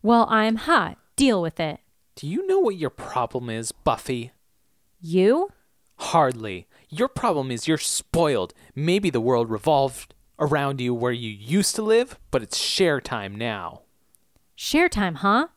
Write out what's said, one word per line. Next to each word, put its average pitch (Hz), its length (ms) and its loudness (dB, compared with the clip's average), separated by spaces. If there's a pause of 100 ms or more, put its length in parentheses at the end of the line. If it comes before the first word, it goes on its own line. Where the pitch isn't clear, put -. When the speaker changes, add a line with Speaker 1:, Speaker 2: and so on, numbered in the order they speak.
Speaker 1:
Well, 226 260 6
I'm 220 280 2
hot. 247 420 0 (180)
Deal 247 240 4
with 165 200 -4
it. 156 200 -4 (340)
Speaker 2:
Do - 120 -12
you 262 200 -4
know 381 120 2
what 226 180 2
your 151 140 -4
problem 123 600 -4
is, 113 220 -6
Buffy? 120 600 -4 (680)
Speaker 1:
You? 190 500 2 (480)
Speaker 2:
Hardly. 113 680 0 (220)
Your 220 200 -2
problem 151 420 -2
is 120 180 -6
you're 156 100 2
spoiled. 143 760 0 (200)
Maybe 175 360 0
the 123 100 0
world 117 300 2
revolved 135 640 0 (240)
around 139 420 0
you 123 140 -2
where 120 180 -2
you 117 180 -6
used 117 460 0
to 220 60 -4
live, 220 360 2 (120)
but 127 120 0
it's - 160 -8
share 156 420 2
time 101 340 -8
now. 104 480 -6 (720)
Speaker 1:
Share 339 340 0
time, 185 280 -2
huh? 233 400 2